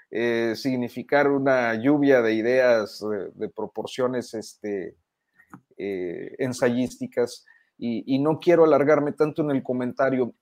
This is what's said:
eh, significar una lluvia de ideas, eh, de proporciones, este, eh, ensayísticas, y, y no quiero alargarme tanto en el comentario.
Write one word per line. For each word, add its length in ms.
eh, 460
significar 760
una 440
lluvia 480
de 120
ideas, 680
eh, 320
de 160
proporciones, 840
este, 640
eh, 600
ensayísticas, 1080
y, 240
y 60
no 220
quiero 240
alargarme 480
tanto 300
en 100
el 100
comentario. 800